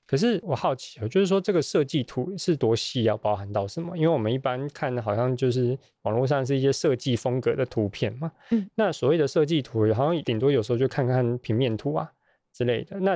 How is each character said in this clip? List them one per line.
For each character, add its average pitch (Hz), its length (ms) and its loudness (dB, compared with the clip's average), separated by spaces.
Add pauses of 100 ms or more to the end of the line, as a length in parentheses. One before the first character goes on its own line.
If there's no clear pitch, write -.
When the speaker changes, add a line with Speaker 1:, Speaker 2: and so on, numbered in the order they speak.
Speaker 1:
可 135 100 0
是 214 240 2
我 147 140 -4
好 156 180 -2
奇 - 260 -12
哦， 107 80 -4
就 185 120 2
是 196 80 4
说 196 120 2
这 190 140 -2
个 170 80 2
设 156 220 2
计 135 180 -2
图 135 340 -4
是 170 200 -2
多 117 200 2
细， - 280 -2
要 107 120 4
包 104 200 0
含 101 180 -8
到 101 140 -2
什 165 120 -10
么？ 170 160 -8
因 165 60 -2
为 156 60 4
我 165 100 4
们 110 160 0
一 - 20 0
般 131 340 -2
看 123 300 -4
好 110 160 -2
像 123 220 0
就 127 140 2
是 127 260 0 (240)
网 107 140 -2
络 127 100 2
上 139 180 0
是 135 140 0
一 - 20 0
些 135 140 4
设 139 220 2
计 120 200 -2
风 127 240 -2
格 117 160 0
的 135 80 0
图 110 240 -2
片 101 300 -4
嘛。 160 140 -6 (180)
Speaker 2:
嗯。 208 240 0
Speaker 1:
那 208 180 0
所 127 160 -2
谓 151 80 4
的 151 120 2
设 151 180 2
计 135 160 0
图， 110 320 2
好 135 180 2
像 170 120 -2
顶 110 160 0
多 139 120 4
有 135 80 4
时 107 120 -2
候 117 80 0
就 131 80 2
看 131 180 -2
看 123 320 2
平 131 180 -2
面 120 220 0
图 143 160 -4
啊 156 180 -4 (400)
之 - 120 -4
类 120 200 0
的。 - 160 -10
那 190 160 2